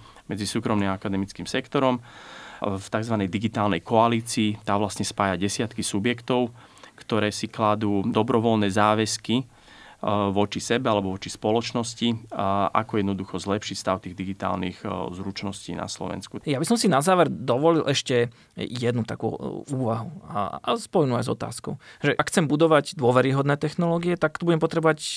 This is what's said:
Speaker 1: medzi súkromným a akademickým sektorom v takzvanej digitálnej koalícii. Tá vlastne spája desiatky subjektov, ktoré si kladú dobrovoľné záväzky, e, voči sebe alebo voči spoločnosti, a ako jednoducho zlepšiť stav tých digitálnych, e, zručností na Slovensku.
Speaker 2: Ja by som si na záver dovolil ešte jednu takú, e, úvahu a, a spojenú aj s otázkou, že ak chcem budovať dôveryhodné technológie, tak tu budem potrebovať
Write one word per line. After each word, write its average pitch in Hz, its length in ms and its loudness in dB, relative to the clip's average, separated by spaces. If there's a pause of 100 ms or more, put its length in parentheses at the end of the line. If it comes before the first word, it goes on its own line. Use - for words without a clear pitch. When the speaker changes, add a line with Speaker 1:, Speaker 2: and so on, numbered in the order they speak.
(300)
Speaker 1:
medzi 101 160 -4
súkromným 107 480 0
a - 20 -4
akademickým 98 480 -4
sektorom 131 540 0 (640)
v 95 240 -2
takzvanej 110 400 0
digitálnej 104 560 0
koalícii. 113 800 2
Tá 101 160 0
vlastne 104 240 -2
spája 98 320 0
desiatky 101 480 -4
subjektov, 120 720 -2 (420)
ktoré 104 360 0
si - 160 -6
kladú 104 560 2
dobrovoľné 113 640 2
záväzky, 107 720 2
e, 127 40 -4 (920)
voči 104 240 0
sebe 120 320 0
alebo 101 160 2
voči 95 240 -8
spoločnosti, 117 960 -2
a 98 480 0
ako 110 240 0
jednoducho 95 400 -2
zlepšiť 101 400 -4
stav 92 240 -2
tých 90 80 -10
digitálnych, 95 720 -6
e, - 40 -6 (280)
zručností 98 560 -10
na 85 160 -8
Slovensku. - 560 -10
Speaker 2:
Ja 139 160 -2
by 165 80 -2
som 233 80 2
si 220 160 2
na 135 80 4
záver 170 320 4
dovolil 139 560 2
ešte 120 400 0 (240)
jednu 123 560 -2
takú, - 240 -4
e, - 400 -8
úvahu 113 400 -4 (160)
a, 101 320 -4
a - 160 -2
spojenú 135 400 0
aj 117 80 0
s 120 80 -2
otázkou, - 480 -8 (240)
že 143 80 4
ak - 160 2
chcem 180 160 4
budovať 151 560 4
dôveryhodné 131 560 4
technológie, 170 640 0
tak 156 160 0
tu - 80 -8
budem 165 160 4
potrebovať 160 400 2 (160)